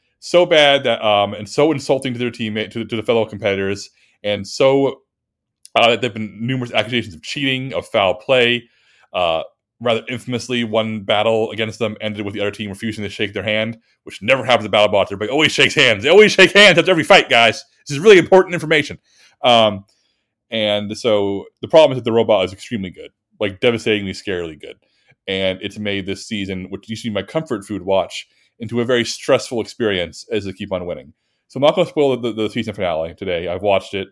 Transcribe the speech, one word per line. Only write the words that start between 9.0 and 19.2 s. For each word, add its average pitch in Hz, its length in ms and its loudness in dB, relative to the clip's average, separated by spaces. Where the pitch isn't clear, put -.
Uh, 85 300 -2
rather 117 300 -2
infamously, 123 540 -6
one 110 380 -4
battle 110 500 0
against 110 260 -6
them 110 240 -4
ended 107 240 -8
with 101 80 -8
the 101 80 -8
other 104 80 -2
team 104 200 -10
refusing 104 340 -8
to 98 60 -8
shake 104 240 -6
their 98 100 -6
hand, 110 340 -4
which - 200 -18
never 127 200 0
happens 113 220 2
at 98 60 -6
BattleBots. 101 340 4
Everybody 101 240 -6
always 143 220 2
shakes 131 240 2
hands. 117 280 4
They 139 60 0
always 202 220 8
shake 185 220 6
hands 196 260 6
after 170 100 0
every 165 140 2
fight, 180 260 6
guys. 117 340 4
This 139 80 -6
is 143 80 -6
really 208 140 10
important 185 380 4
information. 156 420 -2